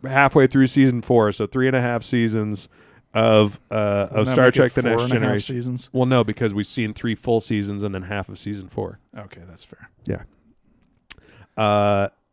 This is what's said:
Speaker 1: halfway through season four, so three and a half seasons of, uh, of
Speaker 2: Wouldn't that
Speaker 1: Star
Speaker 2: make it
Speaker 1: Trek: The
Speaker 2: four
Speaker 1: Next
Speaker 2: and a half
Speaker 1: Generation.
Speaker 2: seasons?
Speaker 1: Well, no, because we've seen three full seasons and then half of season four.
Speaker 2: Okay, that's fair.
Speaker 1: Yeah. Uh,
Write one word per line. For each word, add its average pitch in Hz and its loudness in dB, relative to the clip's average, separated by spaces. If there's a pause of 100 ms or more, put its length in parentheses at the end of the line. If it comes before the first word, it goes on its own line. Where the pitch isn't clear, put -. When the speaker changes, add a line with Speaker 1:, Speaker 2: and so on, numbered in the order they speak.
Speaker 1:
halfway 135 4
through 135 4
season 127 2
four, 110 4
so 104 -4
three 127 -2
and 131 0
a 127 0
half 120 -4
seasons 110 -2 (460)
of, 110 4 (120)
uh, - -8
of 101 0
Speaker 2:
Wouldn't 107 0
that - -2
Speaker 1:
Star 127 4
Speaker 2:
make 127 6
it - 0
Speaker 1:
Trek: 127 4
The 135 -2
Speaker 2:
four 120 0
Speaker 1:
Next 117 0
Speaker 2:
and 127 -2
a - 0
half 110 0
Speaker 1:
Generation. 107 -4
Speaker 2:
seasons? 123 -8
Speaker 1:
Well, 127 0
no, 127 2
because 107 -2
we've 101 -4
seen 110 -6
three 117 -4
full 113 0
seasons 101 -4
and 101 -6
then 92 -8
half 98 -8
of 98 -16
season 101 -12
four. 90 -10 (180)
Speaker 2:
Okay, 101 -20
that's 85 -20
fair. - -20 (160)
Speaker 1:
Yeah. - -8 (1400)
Uh, 104 2 (240)